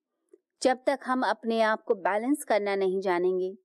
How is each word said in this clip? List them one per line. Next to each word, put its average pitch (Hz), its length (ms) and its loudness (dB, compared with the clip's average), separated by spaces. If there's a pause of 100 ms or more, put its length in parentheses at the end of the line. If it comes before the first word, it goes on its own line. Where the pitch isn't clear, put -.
(640)
जब 254 240 2
तक 277 200 2
हम 254 200 0
अपने 226 340 0
आप 214 220 2
को 226 120 0
बैलेंस 214 500 -2
करना 202 320 0
नहीं 190 240 0
जानेंगे 185 540 0 (100)